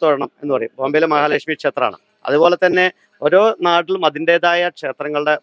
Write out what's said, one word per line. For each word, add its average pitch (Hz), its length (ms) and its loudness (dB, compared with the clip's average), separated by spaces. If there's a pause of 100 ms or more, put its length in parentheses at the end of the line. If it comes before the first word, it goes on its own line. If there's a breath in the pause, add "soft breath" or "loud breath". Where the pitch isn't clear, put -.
തൊഴണം 147 260 0 (120)
എന്ന് 147 140 -4
പറയും, 113 220 -4
ബോംബെയിലെ 147 360 0
മഹാലക്ഷ്മി 147 460 -2
ക്ഷേത്രമാണ്. 123 380 -2 (300)
അതുപോലെ 165 360 2
തന്നെ 180 220 2 (400)
ഓരോ 180 160 4 (260)
നാട്ടിലും 175 420 0
അതിൻ്റെതായ 170 520 0 (160)
ക്ഷേത്രങ്ങളുടെ 147 640 -4